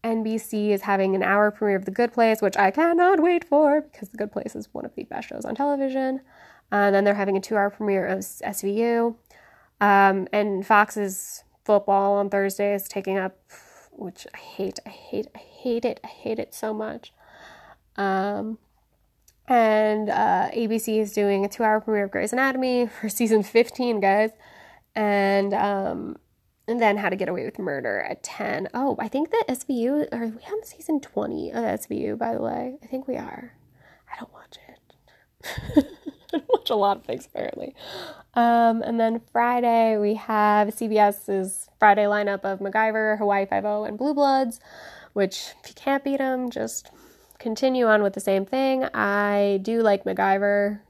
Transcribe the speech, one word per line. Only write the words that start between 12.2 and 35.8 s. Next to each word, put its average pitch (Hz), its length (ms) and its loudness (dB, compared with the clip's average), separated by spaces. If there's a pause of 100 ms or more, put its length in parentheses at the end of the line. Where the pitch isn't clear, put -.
Thursday 202 440 0
is 196 140 -6
taking 190 300 -4
up, 190 180 -6 (540)
which - 440 -14
I - 40 -18
hate, - 480 -8
I 160 40 -16
hate, - 440 -10
I - 40 -20
hate - 460 -6
it. 233 200 -2
I - 40 -18
hate 226 300 -8
it - 160 -10
so 214 200 -6
much. 220 380 -10 (840)
Um, 202 640 -4 (880)
and, 214 640 2
uh, 185 420 2
A 220 140 -2
B 220 120 0
C 220 200 -2
is 208 140 -2
doing 202 320 0
a 202 40 -4
two-hour 214 320 0
premiere 214 240 0
of 196 60 -6
Grey's 202 220 -2
Anatomy 254 540 0
for - 220 -8
season 214 340 2
fifteen, 233 580 0
guys. 202 300 4 (640)
And, 202 600 2
um, - 640 -2 (500)
and 233 140 -2
then 208 160 4
How 202 140 -2
to 190 60 -2
Get 196 120 -4
Away 180 160 -4
with - 140 -8
Murder 139 420 -4
at - 220 -8
ten. - 500 -6
Oh, 254 260 -2
I 214 100 -4
think 285 220 -2
that 440 180 0
S 254 160 -4
V 269 100 -4
U, 254 360 0
are 233 160 -6
we 226 240 -10
on 427 140 -6
season - 360 -4
twenty - 500 -6
of 233 120 -6
S 226 240 -4
V 214 100 -6 (100)
U, 214 100 -4
by 226 180 -4
the 226 60 -4
way? 254 420 -6
I - 40 -20
think 262 200 -10
we 254 100 -6
are. - 380 -12 (560)
I - 80 -14
don't - 140 -18
watch - 240 -20 (120)
it. - 1160 -6